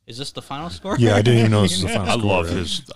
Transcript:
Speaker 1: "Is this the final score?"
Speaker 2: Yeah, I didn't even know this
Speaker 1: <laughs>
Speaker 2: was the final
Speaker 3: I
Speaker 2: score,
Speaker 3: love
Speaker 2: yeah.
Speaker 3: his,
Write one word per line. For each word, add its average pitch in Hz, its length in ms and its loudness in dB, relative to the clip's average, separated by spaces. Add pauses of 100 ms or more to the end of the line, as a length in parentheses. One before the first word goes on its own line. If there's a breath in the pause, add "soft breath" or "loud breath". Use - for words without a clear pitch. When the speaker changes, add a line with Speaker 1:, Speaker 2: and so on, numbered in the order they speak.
Speaker 1:
"Is 117 100 -16
this 139 140 -12
the - 100 -14
final 151 260 -12
score?" 190 300 -8
Speaker 2:
Yeah, 113 160 4
I 101 80 4
didn't 117 160 4
even 113 140 4
know 107 100 4
this 90 100 2
Speaker 1:
<laughs> 92 100 -4
Speaker 2:
was - 0 -
the - 60 -4
final - 200 -4
Speaker 3:
I - 100 0
Speaker 2:
score, 107 120 -4
Speaker 3:
love 87 200 0
Speaker 2:
yeah. 87 60 -4
Speaker 3:
his, 87 260 -6 (140)